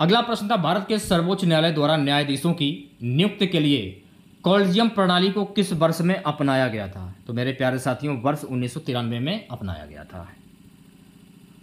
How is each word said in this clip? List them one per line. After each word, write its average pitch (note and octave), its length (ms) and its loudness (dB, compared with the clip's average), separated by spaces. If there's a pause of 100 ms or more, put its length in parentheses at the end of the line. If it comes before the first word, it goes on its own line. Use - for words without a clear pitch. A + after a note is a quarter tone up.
अगला F#3+ 200 4
प्रश्न A3+ 300 -4
था, A#3 60 4
भारत F#3 320 0
के G#3+ 100 0
सर्वोच्च F#3 460 0
न्यायालय E3 280 4
द्वारा D3+ 240 2
न्यायाधीशों C#3+ 560 0
की D3+ 500 -4
नियुक्ति F3+ 440 2
के F3 140 0
लिए A#2+ 420 0 (400)
कॉलेजियम G3 460 4
प्रणाली F#3 440 2
को G3+ 120 -2
किस F#3 280 -2
वर्ष E3 280 2
में F#3 220 0
अपनाया C#3 460 0
गया G#2 200 -6
था? F#2 260 -12 (120)
तो B2 60 -8
मेरे B2 200 -2
प्यारे B2+ 260 0
साथियों, C3+ 420 -4
वर्ष D3 240 -2
उन्नीस B2 300 -4
सौ - 60 -8
तिरानवे A#2+ 380 -4
में F3+ 300 -4
अपनाया E2+ 380 -8
गया D2+ 180 -18
था। F2 240 -16 (1300)